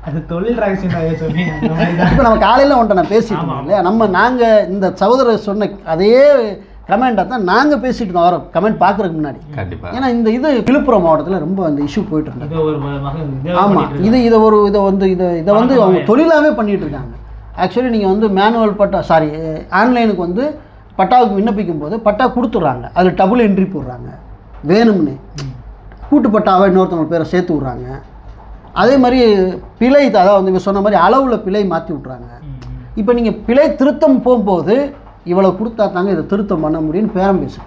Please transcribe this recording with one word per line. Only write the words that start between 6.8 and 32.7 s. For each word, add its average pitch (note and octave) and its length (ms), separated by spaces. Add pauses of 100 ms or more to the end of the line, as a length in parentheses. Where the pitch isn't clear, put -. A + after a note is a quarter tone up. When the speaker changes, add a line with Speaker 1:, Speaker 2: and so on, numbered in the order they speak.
Speaker 2:
கமெண்ட்டை G#3+ 380
தான் A#3 160
நாங்க B3 340
பேசிட்டு B3 180
இருந்தோம், F3+ 280
அவரை F3 160
கமெண்ட் F3 420
பாக்குறதுக்கு F3+ 440
முன்னாடி. C3 120 (180)
Speaker 3:
கண்டிப்பா. F2 360
Speaker 2:
ஏன்னா B3+ 160
இந்த A#3 240
இது B3 320
விழுப்புரம் B3 440
மாவட்டத்துல D#3+ 320
ரொம்ப F3+ 260
அந்த C#3+ 180
இஷ்யூ D#3+ 280
போயிட்டு D3+ 260
இருந்தது. C#3+ 180
Speaker 1:
இது D#3+ 100
ஒரு D#3 120
ம-, C#3 240
மகன் C#3 440
இதே E3 60
Speaker 2:
ஆமா, F3+ 40
Speaker 1:
பண்ணிட்டு F#3 300
Speaker 2:
இது, C#3+ 180
Speaker 1:
இருக்காங்க. A#3 240
Speaker 2:
இதை A3+ 120
ஒரு, G#3+ 280
இதை G3+ 140
வந்து, G3 300
இதை, F3 280
இதை E3+ 160
வந்து B3 240
Speaker 1:
ஆமா, A3 40
Speaker 2:
அவங்க F#3+ 160
Speaker 1:
ஆமா. C#3+ 40
Speaker 2:
தொழிலாவே D4+ 520
பண்ணிட்டு G3+ 320
இருக்காங்க. C3 300 (420)
Actually G#3 300
நீங்க A3 180
வந்து G#3 220
மேனுவல் G#3 480
பட்டா, G3 240
சாரி, D#3 260 (440)
ஆன்லைனுக்கு A3+ 460
வந்து G3+ 420 (400)
பட்டாவுக்கு A#3+ 360
விண்ணப்பிக்கும் G3 460
போது D3+ 200
பட்டா G#3 280
கொடுத்துட்றாங்க, G3+ 680
அதுல F3+ 220
டபுள் G#3 340
என்ட்ரி F#3+ 220
போடுறாங்க B2 360 (600)
வேணும்னே. F3+ 480
Speaker 1:
ம். - 380 (540)
Speaker 2:
கூட்டு C#4+ 200
பட்டாவை G3 420
இன்னொருத்தவங்க F3+ 340
பேரை D#3+ 200
சேர்த்து F3+ 300
விட்றாங்க. C3 460 (720)
அதே A#3 240
மாதிரி A#3+ 520 (300)
பிழை, C4+ 280
அதாவது G3+ 340
இவங்க F#3+ 180
சொன்ன G3 220
மாதிரி G3 220
அளவுல A#3+ 360
பிழை G3 320
மாத்தி E3 220
விட்றாங்க. B2+ 360 (120)
Speaker 1:
ம், D#3 60
ம். C3 480